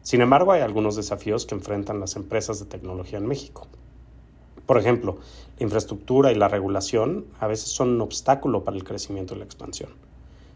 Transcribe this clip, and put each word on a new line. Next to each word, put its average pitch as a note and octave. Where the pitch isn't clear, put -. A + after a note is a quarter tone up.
Sin -
embargo, C#3+
hay F3
algunos G#2+
desafíos G#2+
que G#2+
enfrentan G2+
las F#2+
empresas G#2+
de G2+
tecnología F#2+
en G#2
México. -
Por B2
ejemplo, A#2+
la B2
infraestructura A2+
y A2+
la G2+
regulación G#2
a A2
veces A2
son B2+
un A#2+
obstáculo B2
para G2+
el F#2
crecimiento G2
y G2
la G2+
expansión. -